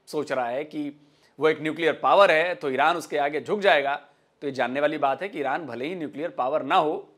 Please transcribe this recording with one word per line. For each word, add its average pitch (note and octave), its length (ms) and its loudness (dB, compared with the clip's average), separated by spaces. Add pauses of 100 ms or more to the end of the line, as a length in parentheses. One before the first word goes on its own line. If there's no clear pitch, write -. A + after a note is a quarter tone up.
सोच D3 260 -4
रहा B2+ 140 -2
है C3 180 -4
कि D3+ 280 -8 (480)
वो D#3 80 4
एक D#3 120 0
न्यूक्लियर D#3 320 0
पावर E3+ 380 6
है, E3 240 2
तो D#3 160 -6
ईरान D3 260 2
उसके D3+ 220 -6
आगे D3 220 -2
झुक E3+ 200 -4
जाएगा, D3 340 4 (460)
तो D3 60 -6
ये C#3 60 -4
जानने B2+ 280 -2
वाली D3+ 180 0
बात C3+ 240 0
है G3 60 -6
कि D#3 120 -10
ईरान C#3+ 260 -4
भले A#2+ 200 -8
ही F3+ 80 -6
न्यूक्लियर C#3+ 360 -8
पावर C3+ 320 -2
ना C#3 120 -2
हो E3 440 0